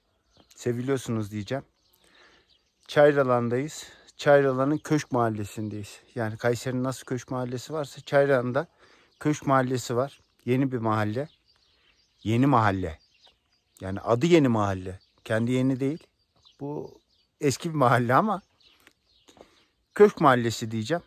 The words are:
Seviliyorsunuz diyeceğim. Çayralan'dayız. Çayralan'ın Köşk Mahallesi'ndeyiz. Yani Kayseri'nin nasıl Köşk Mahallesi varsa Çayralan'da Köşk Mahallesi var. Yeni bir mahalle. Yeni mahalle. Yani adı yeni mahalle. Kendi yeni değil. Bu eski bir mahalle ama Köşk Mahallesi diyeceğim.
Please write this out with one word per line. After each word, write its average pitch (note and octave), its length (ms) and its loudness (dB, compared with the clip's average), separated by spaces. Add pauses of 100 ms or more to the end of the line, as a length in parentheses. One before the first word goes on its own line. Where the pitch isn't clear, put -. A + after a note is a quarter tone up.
(560)
Seviliyorsunuz A#2+ 760 -4
diyeceğim. G#2+ 340 -8 (1200)
Çayralan'dayız. C3+ 960 2 (300)
Çayralan'ın C#3 600 4
Köşk - 340 -2
Mahallesi'ndeyiz. G#2+ 880 -4 (140)
Yani A2 220 -6
Kayseri'nin B2 480 -2
nasıl C3 200 -8
Köşk - 260 -8
Mahallesi B2+ 420 -8
varsa D3 280 -10
Çayralan'da C#3 680 2 (540)
Köşk D3+ 260 -2
Mahallesi B2+ 500 0
var. C3 240 -4 (240)
Yeni C3 280 0
bir B2+ 60 -2
mahalle. A2 500 -2 (920)
Yeni A#2 240 2
mahalle. F#2+ 520 2 (800)
Yani F#2+ 200 -8
adı A#2+ 260 0
yeni E3 220 6
mahalle. F#2+ 500 -2 (260)
Kendi A#2 280 -2
yeni B2+ 280 0
değil. C#3 260 -4 (540)
Bu D3 400 -12 (400)
eski D3+ 300 -2
bir D#3+ 40 -6
mahalle B2 400 2
ama F#3+ 280 0 (1500)
Köşk G#3 260 6
Mahallesi A#2+ 500 2
diyeceğim. A2+ 360 -4